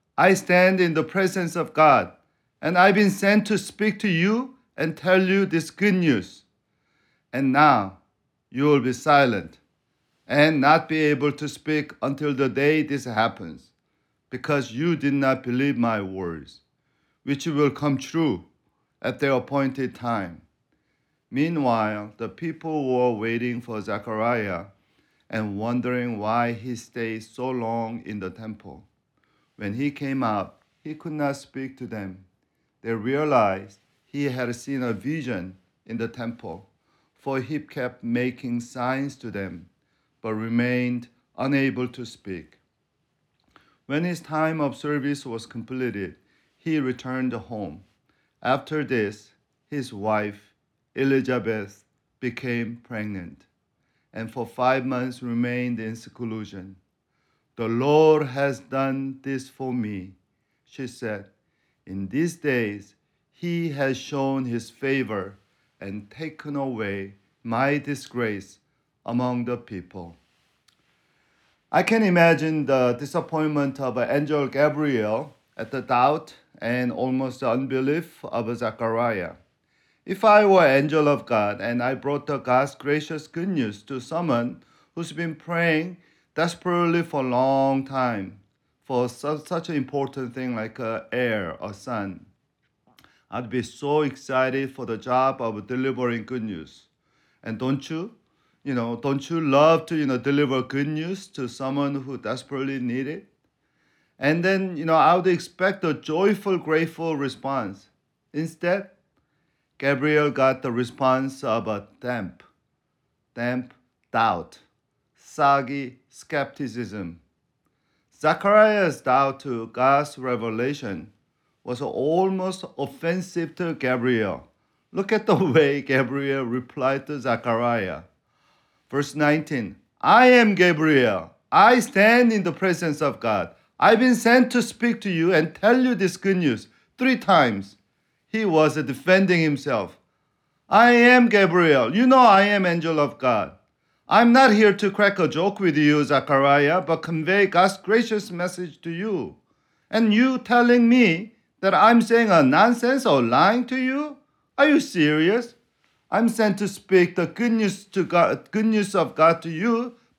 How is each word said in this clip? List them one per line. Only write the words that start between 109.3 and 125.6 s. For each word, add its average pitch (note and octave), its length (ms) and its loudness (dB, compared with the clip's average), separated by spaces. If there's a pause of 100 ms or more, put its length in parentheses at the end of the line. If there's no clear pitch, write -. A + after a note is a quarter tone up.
Gabriel D3 520 0
got C3 320 0
the B2+ 100 -4
response C3 720 -2
of A2 240 -2
a G2+ 180 -6 (140)
damp, A2+ 420 -8 (920)
damp B2 400 -6 (360)
doubt, G#2+ 500 -2 (540)
soggy C#3 840 -2 (100)
skepticism. A2 1120 -8 (960)
Zachariah's G3+ 840 4
doubt C3+ 380 2
to A#2 260 -6
God's C#3 500 2
revelation A#2 960 -6 (500)
was B2 200 -8
almost F#3 800 -2 (140)
offensive E3+ 800 -6
to E3 180 -4
Gabriel. A#2+ 760 -2 (440)
Look G3 200 -4
at G#3+ 140 -2
the F3+ 100 4
<laughs> D#3 160 2
way C#3+ 300 4